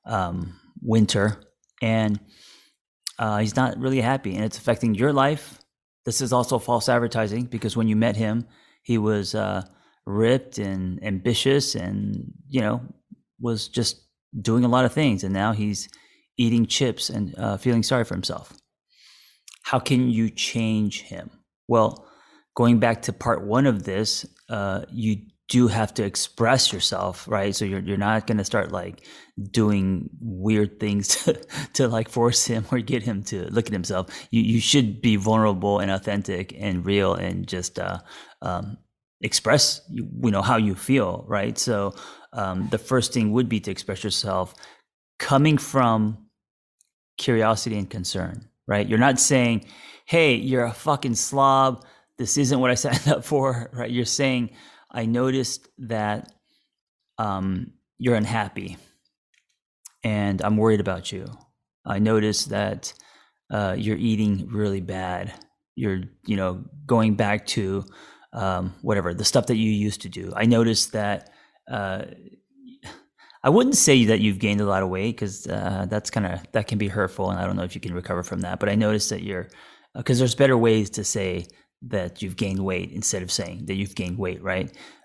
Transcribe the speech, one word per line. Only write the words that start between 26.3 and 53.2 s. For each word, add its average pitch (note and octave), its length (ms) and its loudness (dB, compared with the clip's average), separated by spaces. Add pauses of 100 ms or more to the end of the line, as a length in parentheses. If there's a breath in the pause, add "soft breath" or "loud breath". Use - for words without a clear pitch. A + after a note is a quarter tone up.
yourself, F#2 560 -4
right? G2 260 0
So A2 100 -2
you're, F#2+ 160 -2
you're G2 160 -2
not G#2+ 300 2
gonna G#2+ 180 0
start, - 280 -2
like, F#2 340 -10 (440 loud breath)
doing G2 580 2 (120)
weird G#2 600 0
things G2+ 280 0
<laughs> - 160 0
to, D3+ 100 2 (400 loud breath)
to, C3 140 2
like, A2+ 200 0
force A#2+ 360 2
him A2+ 260 -2
or B2+ 100 0
get A2+ 220 -2
him G#2 220 -2
to F#2 260 -6
look A2 160 0
at A2 60 -6
himself. F#2 580 -4
You, A2+ 120 4
you A2+ 180 2
should A2 420 4
be A2 140 4
vulnerable G2+ 640 2
and G2 100 -2
authentic G2 680 -4
and F#2 280 -4
real F#2+ 280 2
and F#2 320 -4
just, F2+ 320 -8
uh, F#2 220 -6 (420 loud breath)
um, F#2+ 360 -6 (440)
express, - 640 2
you, A2+ 200 -8 (140)
you A#2+ 80 4
know, G2 120 2
how B2 140 4
you G#2 180 2
feel, G2 540 0
right? G#2 300 -2
So, G2+ 360 0 (380 loud breath)
um, F#2+ 380 -4
the A2 80 0
first - 360 0
thing G#2+ 180 2
would B2 160 2
be A2 120 0
to G2+ 100 -8
express F#2+ 340 -8
yourself F#2 480 -2 (640 loud breath)
coming D3 400 4
from A2+ 680 0 (920)
curiosity A2 640 0
and F#2+ 100 -4
concern, F2+ 580 -6 (220)
right? G2+ 180 0
You're G#2+ 120 0
not B2+ 200 4
saying, A#2+ 460 2 (400 loud breath)
"Hey, D#3+ 300 4
you're B2+ 300 0
a A#2 80 -4
fucking C3+ 420 -2
slob. C3+ 720 2 (320 soft breath)
This A#2+ 180 -2
isn't C3+ 240 2
what B2+ 100 4
I B2 40 4
<laughs> - 120 -2
signed C#3 220 0
up C#3 160 2